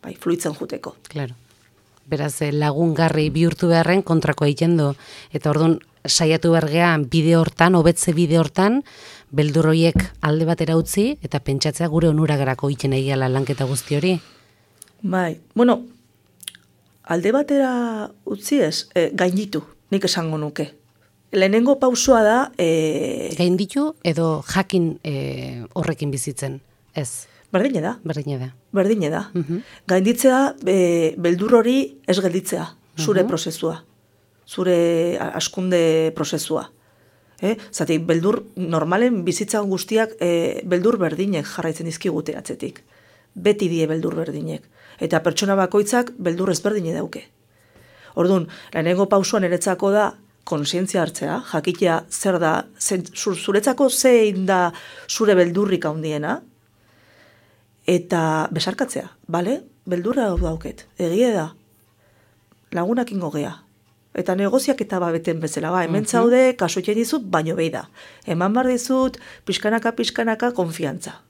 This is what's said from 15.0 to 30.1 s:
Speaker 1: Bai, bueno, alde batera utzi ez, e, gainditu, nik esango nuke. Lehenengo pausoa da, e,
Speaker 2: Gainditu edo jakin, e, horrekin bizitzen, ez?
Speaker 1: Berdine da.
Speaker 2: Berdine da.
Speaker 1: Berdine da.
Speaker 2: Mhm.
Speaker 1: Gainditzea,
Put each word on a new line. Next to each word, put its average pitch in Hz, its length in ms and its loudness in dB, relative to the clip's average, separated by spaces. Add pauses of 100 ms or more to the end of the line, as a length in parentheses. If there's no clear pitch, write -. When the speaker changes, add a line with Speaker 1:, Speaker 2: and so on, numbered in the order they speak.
Speaker 1:
Bai, 180 360 -2 (160)
bueno, 240 280 4 (1200)
alde 175 280 0
batera 254 800 0 (140)
utzi 214 360 -2
ez, 160 340 -2
e, 170 200 2
gainditu, 185 480 0 (280)
nik 196 140 0
esango 160 340 -2
nuke. 151 340 -6 (600)
Lehenengo 220 460 4
pausoa 247 440 4
da, 240 340 4
e, 160 800 0
Speaker 2:
Gainditu 196 680 0
edo 160 400 0
jakin, 180 640 0
e, 135 600 -8 (100)
horrekin 156 360 -4
bizitzen, 135 500 -8 (360)
ez? - 300 -8 (260)
Speaker 1:
Berdine 208 280 0
da. 208 240 -6
Speaker 2:
Berdine 143 340 -6
da. 127 100 -8 (240)
Speaker 1:
Berdine 196 380 0
da. 170 240 -6
Speaker 2:
Mhm. 170 240 -4 (280)
Speaker 1:
Gainditzea, 240 680 2 (120)